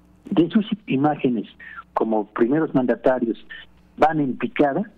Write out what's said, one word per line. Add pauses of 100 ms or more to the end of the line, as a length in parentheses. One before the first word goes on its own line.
(300)
de
sus (200)
imágenes (480)
como
primeros
mandatarios (580)
van
en
picada,